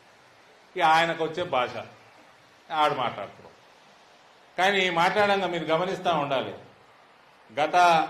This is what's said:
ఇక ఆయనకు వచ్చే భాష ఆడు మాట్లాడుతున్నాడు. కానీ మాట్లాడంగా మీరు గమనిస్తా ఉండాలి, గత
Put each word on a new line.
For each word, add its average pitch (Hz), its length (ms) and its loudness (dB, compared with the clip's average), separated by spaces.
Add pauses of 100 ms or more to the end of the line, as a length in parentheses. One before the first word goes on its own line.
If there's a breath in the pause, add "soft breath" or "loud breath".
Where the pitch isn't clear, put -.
(760)
ఇక 180 80 -2
ఆయనకు 160 400 2
వచ్చే 160 200 -4
భాష 123 260 -2 (1040)
ఆడు 151 220 0
మాట్లాడుతున్నాడు. 113 600 -8 (1040)
కానీ 190 320 2
మాట్లాడంగా 190 580 2
మీరు 170 160 -6
గమనిస్తా 175 500 -2
ఉండాలి, 135 420 -4 (1040)
గత 156 160 0 (340)